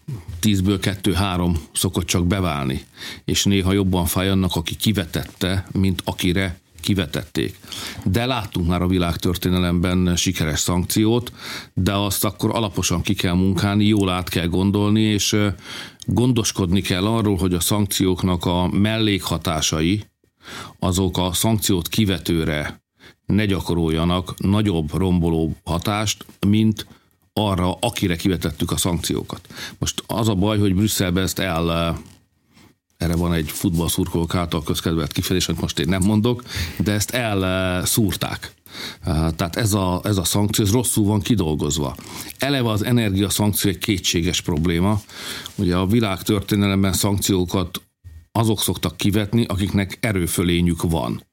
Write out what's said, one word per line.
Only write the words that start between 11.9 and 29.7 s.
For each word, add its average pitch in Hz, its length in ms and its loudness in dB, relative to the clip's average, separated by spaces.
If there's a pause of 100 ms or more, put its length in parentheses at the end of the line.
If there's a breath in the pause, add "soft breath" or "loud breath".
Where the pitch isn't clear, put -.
azt 101 300 -2
akkor 107 300 -2
alaposan 92 480 -2
ki 98 120 0
kell 90 200 0
munkálni, 98 520 2
jól 101 240 4
át 90 180 -2
kell 87 180 -2
gondolni, 101 540 2
és, 107 320 2
ö, 104 160 2 (580 loud breath)
gondoskodni 104 720 2
kell 92 260 0
arról, 107 300 2
hogy 90 180 0
a 87 60 0
szankcióknak 95 840 0
a 90 240 2
mellékhatásai, 87 1400 0 (760 loud breath)
azok 90 400 0
a 90 140 0
szankciót 104 560 0
kivetőre 80 920 -2 (440 loud breath)
ne 104 200 2
gyakoroljanak 85 920 0
nagyobb 92 560 0
romboló 85 720 2
hatást, 104 600 -4 (220)
mint 107 400 4 (480 soft breath)
arra, 92 380 2
akire 98 440 -2
kivetettük 85 540 -2
a 87 60 -2
szankciókat. - 720 -4 (320 loud breath)